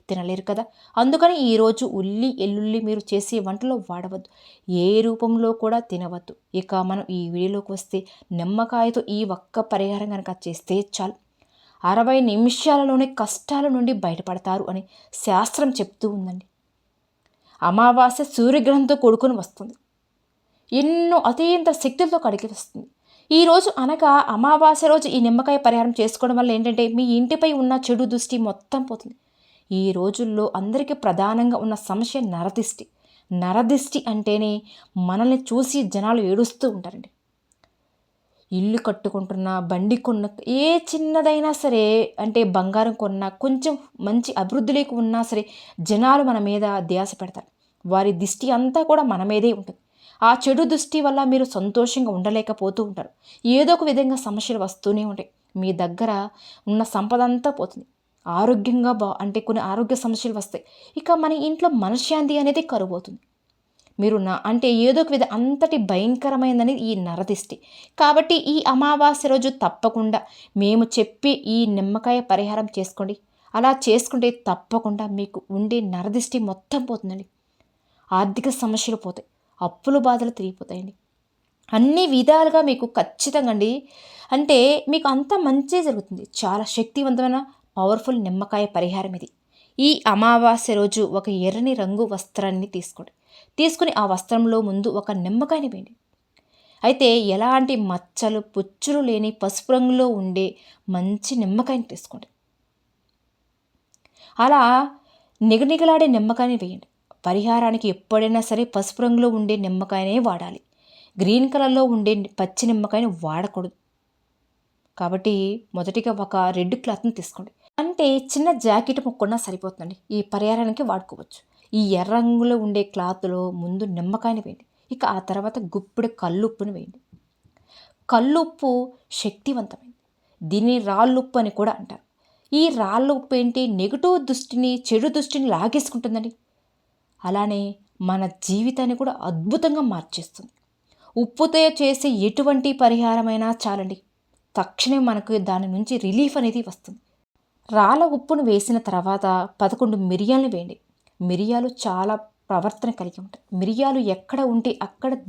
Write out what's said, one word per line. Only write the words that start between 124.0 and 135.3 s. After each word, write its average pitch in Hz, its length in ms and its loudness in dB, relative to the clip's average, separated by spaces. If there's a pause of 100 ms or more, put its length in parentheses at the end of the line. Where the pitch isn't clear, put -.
వేయండి. - 180 -20 (260)
ఇక 254 140 -6
ఆ 190 140 -2
తర్వాత 196 400 -6 (160)
గుప్పెడు 220 340 -4 (140)
కల్లుప్పుని 202 500 -4
వేయండి. 170 280 -18 (1080)
కల్లుప్పు 285 640 0 (400)
శక్తివంతమైనది, 240 840 -8 (440)
దీన్ని 214 380 2
రాళ్ళుప్పు 240 600 2
అని 214 120 0
కూడా 208 280 -2
అంటారు. - 260 -18 (480)
ఈ 302 100 4 (160)
రాళ్ళుప్పు 262 560 0
ఏంటి, 247 300 0 (160)
నెగిటివ్ 285 440 0
దృష్టిని, 254 480 -4 (160)
చెడు 226 280 2
దృష్టిని 277 320 -2